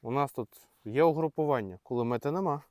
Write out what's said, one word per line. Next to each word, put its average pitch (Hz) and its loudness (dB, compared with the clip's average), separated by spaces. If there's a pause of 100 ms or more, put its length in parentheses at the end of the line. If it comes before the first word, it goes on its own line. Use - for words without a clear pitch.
У 120 -8
нас 135 0
тут 117 -6 (360)
є 117 2
угрупування, 147 0
кулемета 120 -2
нема. 160 -2